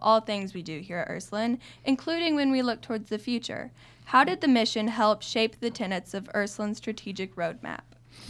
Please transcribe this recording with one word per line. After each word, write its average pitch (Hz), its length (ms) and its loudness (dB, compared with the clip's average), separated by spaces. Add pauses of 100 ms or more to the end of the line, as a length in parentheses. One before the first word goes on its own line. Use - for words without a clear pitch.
all 220 180 6
things 202 340 -6
we 180 80 -8
do 160 180 -8
here 175 180 -8
at 165 100 -4
Ursuline, 226 520 -2 (240)
including 320 500 0
when 277 160 4
we 262 120 4
look 240 200 -2
towards 220 280 -6
the 214 80 -2
future. - 520 -6 (360)
How 262 180 6
did 359 160 0
the 320 80 4
mission 220 400 4
help 214 340 4
shape 220 380 0
the 233 100 -2
tenets 190 440 -6
of 196 200 -6
Ursuline's 208 440 -2
strategic 190 580 -8
roadmap? 165 460 -6 (480)